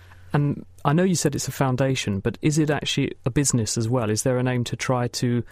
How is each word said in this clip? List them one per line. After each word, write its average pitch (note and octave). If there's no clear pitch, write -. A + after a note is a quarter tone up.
And D3
I C#3+
know E3+
you F#3+
said C3+
it's -
a C3+
foundation, C3
but A2+
is D3+
it D#3
actually -
a B2+
business B2
as A2+
well? A#2
Is A2
there B2+
an B2+
aim B2
to -
try B2
to A#2+